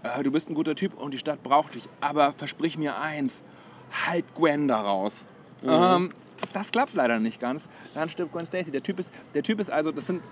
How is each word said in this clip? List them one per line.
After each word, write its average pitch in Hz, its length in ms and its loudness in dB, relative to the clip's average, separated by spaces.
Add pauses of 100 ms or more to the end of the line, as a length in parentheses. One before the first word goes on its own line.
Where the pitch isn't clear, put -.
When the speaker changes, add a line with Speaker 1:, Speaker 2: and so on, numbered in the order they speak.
Speaker 1:
äh, 117 200 -4
du 135 80 0
bist 156 180 -2
ein 170 60 -6
guter 156 200 -2
Typ - 240 -4
und 139 140 -8
die 131 40 -8
Stadt 147 260 -6
braucht 143 320 2
dich, 117 80 -12 (160)
aber 147 380 4
versprich 151 400 -4
mir 143 220 -4
eins, 147 440 -4 (640)
halt 170 160 0 (120)
Gwen 147 320 6
da 113 140 4
raus.“ 101 440 0 (380)
Speaker 2:
Mhm. 131 80 -2
Speaker 1:
Ähm, 180 380 6 (440)
das 202 180 -4
klappt 254 220 0
leider 120 260 4
nicht 110 220 -2
ganz. 131 220 -4 (320)
Dann 160 140 -2
stirbt 160 220 -6
Gwen 170 140 -8
Stacy. 175 260 -6
Der 135 120 -4
Typ 185 160 -4
ist, 185 120 -8 (220)
der 147 100 0
Typ 214 160 -2
ist 202 120 -4
also, 156 200 0
das 143 140 -8
sind 180 160 -4 (100)